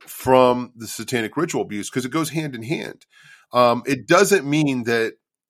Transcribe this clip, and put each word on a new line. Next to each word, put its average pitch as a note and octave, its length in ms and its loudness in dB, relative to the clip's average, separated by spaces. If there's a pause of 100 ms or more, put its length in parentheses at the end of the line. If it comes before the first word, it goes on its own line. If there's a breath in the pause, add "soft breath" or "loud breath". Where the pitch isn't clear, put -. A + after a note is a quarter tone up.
from B2 680 2
the A2 120 -16
satanic A2+ 500 -6
ritual D3+ 240 -4
abuse, G#2 300 -6
'cause B2+ 120 -4
it B2+ 80 -8
goes D3+ 200 -4
hand D3+ 240 -8
in A2+ 80 -12
hand. E3+ 420 -10 (480 soft breath)
Um, B2 320 4
it C3 220 -4
doesn't F3 420 4
mean C#3 360 0
that D#3 280 0 (360)